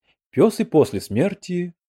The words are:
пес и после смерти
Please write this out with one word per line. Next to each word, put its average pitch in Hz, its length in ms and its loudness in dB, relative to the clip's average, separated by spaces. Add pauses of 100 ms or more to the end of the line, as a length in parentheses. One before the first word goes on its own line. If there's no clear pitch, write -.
(300)
пес 208 300 2
и - 40 -2
после 117 380 2
смерти 175 720 -4 (160)